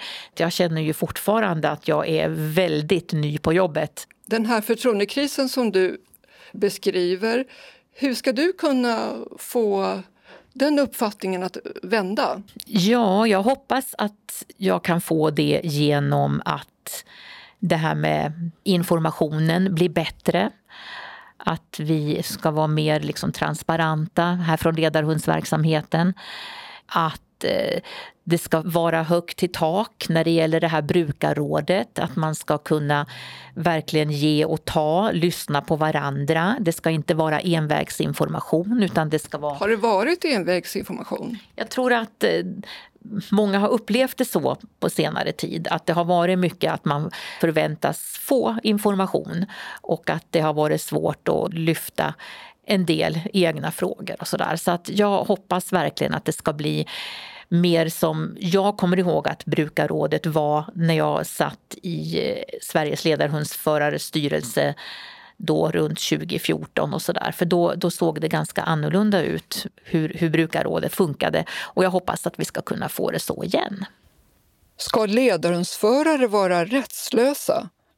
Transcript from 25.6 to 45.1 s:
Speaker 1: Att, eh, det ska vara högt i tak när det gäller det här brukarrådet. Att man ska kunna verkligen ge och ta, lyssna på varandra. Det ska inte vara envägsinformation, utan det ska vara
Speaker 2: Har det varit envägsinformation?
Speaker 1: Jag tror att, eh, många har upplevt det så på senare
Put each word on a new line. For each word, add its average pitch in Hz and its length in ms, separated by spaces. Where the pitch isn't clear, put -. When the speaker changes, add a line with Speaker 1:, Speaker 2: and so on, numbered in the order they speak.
Speaker 1:
Att, - 580
eh, - 360
det 170 140
ska 160 260
vara 165 380
högt 170 400
i 175 60
tak 180 600
när 165 160
det 165 60
gäller 165 300
det 165 80
här 160 140
brukarrådet. 151 1160
Att - 180
man 156 180
ska 151 240
kunna 147 480
verkligen 156 560
ge 147 340
och 156 200
ta, 165 460
lyssna 160 520
på - 140
varandra. 156 840
Det 165 120
ska - 180
inte 160 240
vara 156 260
envägsinformation, 156 1400
utan 156 280
det 151 80
ska - 200
vara 147 160
Speaker 2:
Har 196 140
det 226 80
varit 226 480
envägsinformation? 196 1120
Speaker 1:
Jag - 120
tror 254 240
att, 226 320
eh, 175 200
många 202 280
har 208 100
upplevt 247 480
det 254 80
så 135 320
på 165 100
senare - 420